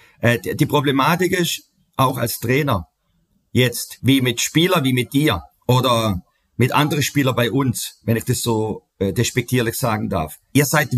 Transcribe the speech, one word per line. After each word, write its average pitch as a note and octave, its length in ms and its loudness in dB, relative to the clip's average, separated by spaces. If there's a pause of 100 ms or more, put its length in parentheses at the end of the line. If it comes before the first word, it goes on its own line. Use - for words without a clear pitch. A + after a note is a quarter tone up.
(220)
Äh, A#2+ 180 2
die, - 160 -6
die D3 100 2
Problematik C#3+ 680 0
ist, F3 300 -2 (340)
auch C3 200 0
als A#2+ 220 -4
Trainer, B2 480 0 (640)
jetzt, - 500 -2
wie C3+ 200 4
mit B2 200 -2
Spieler, E3+ 420 2
wie C3 100 0
mit B2 200 -2
dir C#3 300 0 (240)
oder A#2 540 2 (340)
mit A#2+ 180 2
anderen D3 300 2
Spielern C3 320 0
bei A#2 160 0
uns, C3 520 -2
wenn A2+ 140 0
ich A2 80 -6
das B2+ 160 -2
so, A2 420 -2 (160)
äh, G2 140 0
despektierlich A#2+ 640 -2
sagen A2 340 -2
darf. D#2+ 300 -6 (120)
Ihr C#3+ 140 4
seid D3+ 320 0